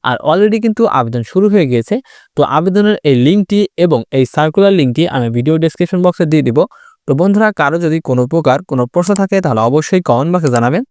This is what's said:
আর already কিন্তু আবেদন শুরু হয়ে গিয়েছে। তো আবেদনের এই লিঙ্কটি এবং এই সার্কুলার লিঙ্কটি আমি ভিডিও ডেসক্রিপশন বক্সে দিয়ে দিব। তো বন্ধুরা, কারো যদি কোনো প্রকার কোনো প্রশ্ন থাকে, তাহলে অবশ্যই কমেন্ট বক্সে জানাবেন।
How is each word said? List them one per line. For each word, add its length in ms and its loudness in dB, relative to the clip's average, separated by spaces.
আর 120 -2
already 360 2
কিন্তু 160 0
আবেদন 220 -4
শুরু 220 2
হয়ে 180 2
গিয়েছে। 240 -2
তো 60 0
আবেদনের 380 2
এই 60 4
লিঙ্কটি 340 0
এবং 140 2
এই 60 2
সার্কুলার 460 2
লিঙ্কটি 240 0
আমি 120 -2
ভিডিও 260 0
ডেসক্রিপশন 420 -2
বক্সে 260 0
দিয়ে 160 2
দিব। 100 0
তো 120 -2
বন্ধুরা, 280 2
কারো 260 0
যদি 120 0
কোনো 120 0
প্রকার 260 2
কোনো 120 0
প্রশ্ন 180 0
থাকে, 200 -2
তাহলে 280 0
অবশ্যই 380 0
কমেন্ট 260 0
বক্সে 240 0
জানাবেন। 340 0